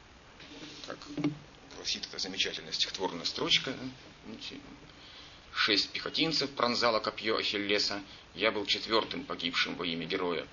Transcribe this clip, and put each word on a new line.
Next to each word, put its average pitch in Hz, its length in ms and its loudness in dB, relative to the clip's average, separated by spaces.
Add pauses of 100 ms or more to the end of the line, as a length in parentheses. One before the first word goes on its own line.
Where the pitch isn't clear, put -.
(880)
Как - 100 -8 (800)
гласит 101 320 -4
эта - 120 -8
замечательная 92 520 -2
стихотворная 85 540 -2
строчка, - 480 2
да? 113 880 -10 (920)
"Шесть - 380 4
пехотинцев 143 600 0
пронзало 117 480 4
копье 107 380 0
Ахиллеса, 101 640 2 (320)
я 104 180 4
был 101 140 0
четвертым 98 580 2
погибшим 85 520 0
во 87 100 -2
имя 82 200 -2
героя". 87 480 0